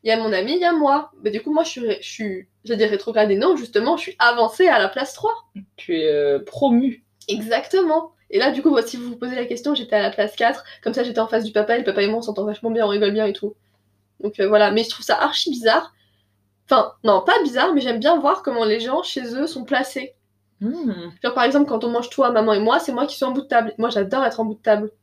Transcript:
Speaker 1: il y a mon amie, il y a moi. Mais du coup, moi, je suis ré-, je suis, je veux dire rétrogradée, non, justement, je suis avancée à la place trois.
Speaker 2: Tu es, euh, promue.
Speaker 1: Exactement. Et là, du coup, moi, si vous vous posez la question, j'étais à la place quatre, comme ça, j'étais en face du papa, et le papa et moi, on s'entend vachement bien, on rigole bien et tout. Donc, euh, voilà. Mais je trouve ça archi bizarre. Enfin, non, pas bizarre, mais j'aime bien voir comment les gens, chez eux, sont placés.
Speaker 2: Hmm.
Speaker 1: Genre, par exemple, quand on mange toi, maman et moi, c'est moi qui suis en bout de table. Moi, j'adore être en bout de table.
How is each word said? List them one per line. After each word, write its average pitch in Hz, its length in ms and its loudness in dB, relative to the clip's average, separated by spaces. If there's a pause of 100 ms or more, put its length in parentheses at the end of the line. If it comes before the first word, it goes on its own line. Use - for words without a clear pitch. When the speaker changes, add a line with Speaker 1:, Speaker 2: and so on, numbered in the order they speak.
Speaker 1:
il 220 60 0
y - 20 4
a 226 60 4
mon 220 140 -2
amie, 208 220 -2
il 359 80 0
y 349 40 0
a 339 80 4
moi. 294 380 2 (120)
Mais 208 80 -2
du 220 100 -6
coup, 294 100 -6
moi, 320 120 2
je 320 60 -4
suis 247 180 -10
ré-, 208 140 -2
je - 80 -16
suis, 190 380 -10 (160)
je 220 80 -8
veux 220 60 0
dire 214 120 2
rétrogradée, 208 460 0
non, 294 220 2
justement, 247 400 0
je - 60 -10
suis - 160 -12
avancée 240 480 4
à 247 120 4
la 190 80 2
place 262 260 -6
trois. 453 200 -2 (420)
Speaker 2:
Tu 165 240 -4
es, 156 80 0
euh, 143 380 2
promue. 254 580 0 (240)
Speaker 1:
Exactement. 311 840 0 (180)
Et 196 80 -2
là, 269 140 4
du 269 100 -4
coup, 330 80 4
moi, 233 140 4
si - 120 -10
vous 240 140 -10
vous 233 80 -12
posez 254 180 -8
la 240 100 -4
question, 240 300 -4
j'étais 226 200 -4
à 202 60 4
la - 100 0
place 208 240 -4
quatre, 240 280 0 (200)
comme 233 100 -4
ça, 240 100 -2
j'étais 233 160 -4
en 220 80 -2
face 226 160 -2
du 214 80 -8
papa, 208 240 0
et 240 40 0
le 233 40 -4
papa 202 200 0
et 202 40 2
moi, 220 120 -2
on - 20 -6
s'entend 208 240 -6
vachement 214 260 -4
bien, 220 140 0
on 202 40 0
rigole 202 220 2
bien 214 140 0
et 202 80 0
tout. 202 220 -8 (680)
Donc, 208 180 -6
euh, 196 80 2
voilà. 208 240 6
Mais 220 120 2
je 220 60 -6
trouve - 160 -12
ça - 140 2
archi 302 300 0
bizarre. 240 440 0 (760)
Enfin, - 240 2 (100)
non, 208 180 4
pas 403 220 4
bizarre, 277 300 0
mais 277 80 2
j'aime 233 180 -2
bien 311 200 4
voir 285 240 0
comment 233 200 -2
les 214 160 2
gens, 247 240 -2
chez 247 320 -8
eux, 294 120 -2
sont 254 180 -10
placés. 269 480 -4 (480)
Speaker 2:
Hmm. 214 480 -6 (140)
Speaker 1:
Genre, 240 100 -2
par 247 100 2
exemple, 285 240 4
quand 226 160 -2
on 233 60 -2
mange 240 220 -2
toi, 254 200 2
maman 220 220 4
et 196 60 2
moi, 233 200 2
c'est 285 120 -4
moi 254 160 -2
qui - 80 -10
suis 269 100 -2
en 262 60 -2
bout 269 100 -4
de - 60 -16
table. 226 320 0
Moi, 233 100 0
j'adore 226 340 0
être 226 160 -2
en 220 60 0
bout 214 80 -6
de - 80 -14
table. 214 300 2 (120)